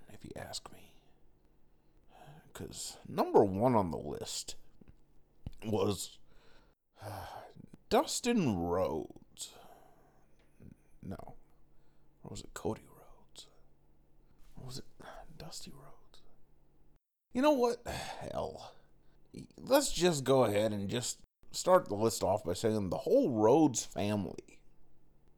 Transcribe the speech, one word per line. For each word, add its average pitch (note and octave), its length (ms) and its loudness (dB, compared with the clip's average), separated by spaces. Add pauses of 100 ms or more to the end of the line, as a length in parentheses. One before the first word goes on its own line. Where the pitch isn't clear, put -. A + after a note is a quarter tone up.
(120)
if - 120 -18
you - 120 -12
ask - 360 -10
me. - 200 -20 (1600)
'Cause - 440 -12 (120)
number A3+ 360 6
one G#2 300 2
on F#2+ 160 2
the C#2 80 -6
list - 580 -8 (1080)
was, G#2 540 0 (840)
uh, G2+ 260 -12 (600)
Dustin G#3+ 720 2
Rhodes. E2+ 960 -2 (1500)
No. - 340 -12 (880)
Or - 60 -14
was G2+ 100 -10
it - 140 -16
Cody - 340 -6
Rhodes? - 580 -20 (1080)
Or C3+ 100 -14
was C3 120 -10
it - 60 -12 (540)
Dusty - 320 -12
Rhodes? - 520 -18 (1120)
You B3+ 100 0
know D4+ 100 8
what? A#3+ 340 2
Hell. - 840 -8 (840)
Let's C4+ 360 4
just D#3+ 320 2
go C3 200 8
ahead G#2+ 280 2
and G2+ 160 -4
just A#2 320 -4 (320)
start - 360 4
the G2+ 60 -2
list A2 300 2
off F#2+ 180 2
by F2 120 -2
saying G#2+ 360 0
the F2 80 -2
whole A#3+ 320 4
Rhodes B2 540 6
family. - 760 -4 (760)